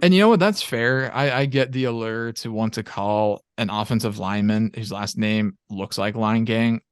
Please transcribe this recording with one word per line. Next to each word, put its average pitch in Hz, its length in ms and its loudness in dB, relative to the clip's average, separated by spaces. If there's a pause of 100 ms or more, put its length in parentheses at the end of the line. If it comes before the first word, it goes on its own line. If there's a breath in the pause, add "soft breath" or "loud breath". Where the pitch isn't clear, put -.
And 180 120 8
you 185 60 6
know 208 80 8
what? 220 120 6
That's 202 220 2
fair. 127 520 0
I, 139 160 2
I 131 160 2
get 131 260 0
the 127 120 -2
allure 117 480 -4
to 117 200 -10
want 110 220 -2
to - 80 -6
call 104 600 -2 (160)
an 113 120 -2
offensive 110 480 -2
lineman 104 560 0
whose 107 180 -10
last 101 240 -8
name 107 400 -2 (140)
looks 98 280 -8
like 104 160 -4
Lane 113 300 0
Gang 113 360 0 (120)